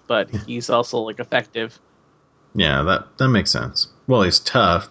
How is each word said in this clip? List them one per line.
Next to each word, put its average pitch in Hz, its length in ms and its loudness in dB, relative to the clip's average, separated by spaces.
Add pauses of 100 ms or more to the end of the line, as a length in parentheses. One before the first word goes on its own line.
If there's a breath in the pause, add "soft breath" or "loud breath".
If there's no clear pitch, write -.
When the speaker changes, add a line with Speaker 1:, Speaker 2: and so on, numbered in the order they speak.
Speaker 1:
but 110 220 0
Speaker 2:
<laughs> 104 180 -8
Speaker 1:
he's 120 220 -8
also, 120 300 0
like, 110 200 -8
effective. 117 600 -6 (760)
Speaker 2:
Yeah, 73 280 2
that, - 360 -2
that 131 100 2
makes 101 220 2
sense. - 360 -4 (200)
Well, 120 160 4
he's 90 160 2
tough, 90 520 2